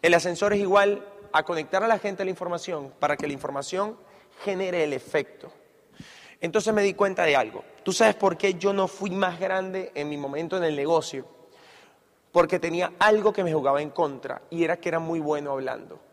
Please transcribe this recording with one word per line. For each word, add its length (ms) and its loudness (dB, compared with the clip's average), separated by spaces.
El 120 6
ascensor 380 2
es 80 2
igual 480 4
a 120 4
conectar 380 -2
a 60 0
la 120 4
gente 240 -4
a 20 -2
la 60 -2
información 680 -6
para 160 2
que 100 -8
la 60 -4
información 680 -6
genere 400 -2
el 80 0
efecto. 580 -6
Entonces 320 0
me 80 2
di 120 2
cuenta 300 2
de 140 4
algo. 260 -2
¿Tú 100 -2
sabes 220 4
por 200 2
qué 200 0
yo 180 0
no 160 0
fui 220 -8
más 280 -2
grande 560 -4
en 140 -6
mi 80 -6
momento 400 -6
en 80 -2
el 100 0
negocio? 500 -2
Porque 240 4
tenía 400 -2
algo 340 4
que 120 -2
me 100 0
jugaba 260 2
en 120 -6
contra 580 -4
y 140 0
era 140 0
que 120 -4
era 80 0
muy 220 -4
bueno 320 -2
hablando. 500 -8